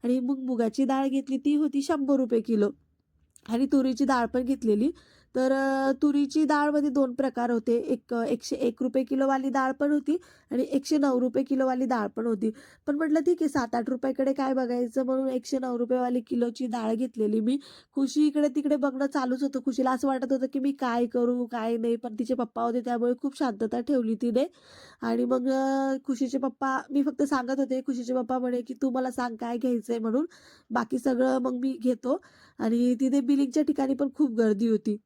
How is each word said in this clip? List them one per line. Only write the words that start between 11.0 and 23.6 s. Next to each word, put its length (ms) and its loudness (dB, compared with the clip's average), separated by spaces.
रुपये 240 0
किलोवाली 420 0
डाळ 220 0
पण 200 -4
होती. 240 0
पण 80 0
म्हटलं 240 2
ठीक 220 2
आहे, 80 2
सात 260 -2
आठ 140 -2
रुपयाकडे 440 0
काय 200 0
बघायचं 520 0
म्हणून 240 0
एकशे 300 -2
नऊ 180 -4
रुपयेवाली 440 0
किलोची 440 -2
डाळ 280 -2
घेतलेली 460 0
मी. 200 0
खुशी 320 2
इकडे 200 2
तिकडे 280 2
बघणं 320 0
चालूच 360 -2
होतं. 220 -2
खुशीला 260 0
असं 160 0
वाटत 260 0
होतं 200 0
की 60 -2
मी 120 0
काय 340 0
करू 400 0
काय 320 -2
नाही, 180 0
पण 240 -8
तिचे 140 0
पप्पा 300 -4
होते 180 0
त्यामुळे 400 0
खूप 160 -4
शांतता 420 -2